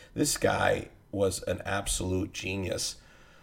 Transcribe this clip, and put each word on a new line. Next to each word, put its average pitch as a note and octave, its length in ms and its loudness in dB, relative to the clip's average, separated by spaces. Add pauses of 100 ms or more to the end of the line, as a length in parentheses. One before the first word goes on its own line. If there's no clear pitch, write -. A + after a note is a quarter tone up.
(140)
This D3 220 2
guy G2 540 2 (220)
was G2 320 2
an F#2 200 -2
absolute F#2+ 680 -2
genius - 640 -4 (440)